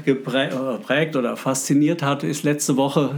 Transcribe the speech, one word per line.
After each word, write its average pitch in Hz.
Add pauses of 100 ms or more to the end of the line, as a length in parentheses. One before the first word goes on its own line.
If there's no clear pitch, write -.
geprä-, 135
äh, 131
prägt 147
oder 120
fasziniert 147
hat, 143
ist 156
letzte 147
Woche 135